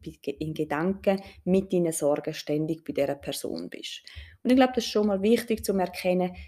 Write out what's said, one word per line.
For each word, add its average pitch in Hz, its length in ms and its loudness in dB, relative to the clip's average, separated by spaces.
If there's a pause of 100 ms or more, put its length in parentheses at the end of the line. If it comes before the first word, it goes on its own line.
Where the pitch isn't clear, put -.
bei 156 100 -12 (100)
Ge-, - 160 -6
in 156 160 -6
Gedanken 180 680 0 (240)
mit 190 260 2
deinen 170 220 2
Sorgen 151 400 0
ständig 156 500 -4
bei 147 120 -8
dieser 139 220 0
Person - 520 -8
bist? - 340 -14 (400)
Und 233 100 0
ich 254 40 6
glaub, 262 160 6
das 233 120 0
ist - 60 -6
schon 214 180 2
mal 196 120 2
wichtig, 220 460 2
zu 202 100 0
erkennen, 180 580 0 (120)